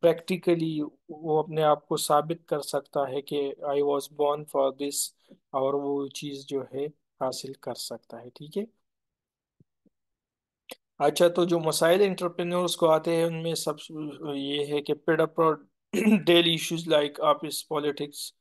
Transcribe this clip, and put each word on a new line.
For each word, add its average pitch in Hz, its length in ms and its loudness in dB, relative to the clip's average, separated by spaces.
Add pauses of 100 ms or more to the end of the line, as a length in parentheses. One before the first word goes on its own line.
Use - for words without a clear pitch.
practically 165 800 2 (280)
वो 156 320 0
अपने 156 200 -2
आप 147 260 2
को 160 80 -2
साबित 156 520 0
कर 151 120 -2
सकता 139 480 -4
है 139 140 -6
कि 143 320 -4 (140)
I 143 140 0
was 143 380 -2
born 147 240 0 (120)
for 135 160 2 (100)
this, - 320 -6 (400)
और 135 200 0
वो 139 340 -2
चीज़ 139 380 -10
जो 135 280 -6
है, 139 120 -4 (360)
हासिल 131 400 -6
कर 120 120 -8
सकता - 440 -14
है, 123 120 -18
ठीक 151 260 -12
है। 208 100 -4 (2250)
अच्छा, 151 280 4
तो 170 180 2
जो 170 120 2
missile 165 440 4
entrepreneurs 180 720 -2
को 170 120 2
आते 160 300 4
हैं, 165 100 2
उनमें 165 280 -4
सब 151 220 -4 (600)
ये 143 280 -4
है 147 160 -2
कि 147 140 -2
पेड 160 260 0
अप 160 140 0 (640)
daily 175 600 4
issues 165 280 -6
like 147 340 2
office 151 400 0 (120)
politics। 143 680 -4